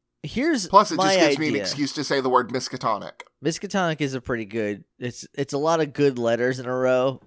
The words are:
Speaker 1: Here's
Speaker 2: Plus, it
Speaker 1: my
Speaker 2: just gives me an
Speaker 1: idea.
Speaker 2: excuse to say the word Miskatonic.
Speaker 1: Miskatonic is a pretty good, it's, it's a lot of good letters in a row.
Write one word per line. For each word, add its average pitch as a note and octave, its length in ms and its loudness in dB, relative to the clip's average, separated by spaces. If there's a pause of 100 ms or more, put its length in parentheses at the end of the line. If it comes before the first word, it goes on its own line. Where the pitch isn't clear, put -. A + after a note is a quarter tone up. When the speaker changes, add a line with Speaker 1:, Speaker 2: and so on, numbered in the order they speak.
(240)
Speaker 1:
Here's A#3+ 440 -2
Speaker 2:
Plus, G3 240 4
it E3 60 -4
Speaker 1:
my F#3+ 180 4
Speaker 2:
just F#3 40 4
gives D3 200 4
me D#3 80 0
an D3+ 80 0
Speaker 1:
idea. G2+ 80 -2
Speaker 2:
excuse C3 300 -4
to D3 120 -4
say C#3 160 0
the B2+ 80 0
word B2 220 4
Miskatonic. B2 720 -6 (200)
Speaker 1:
Miskatonic E3+ 580 -2
is C3+ 120 -2
a B2+ 80 -6
pretty A#2 240 -4
good, G#2 380 -4 (140)
it's, B2 360 -10
it's C#3 200 -4
a C#3+ 40 0
lot D#3+ 240 2
of D3 120 -2
good C#3+ 240 4
letters A#2+ 420 2
in B2 80 -10
a B2+ 80 -2
row. B2+ 520 2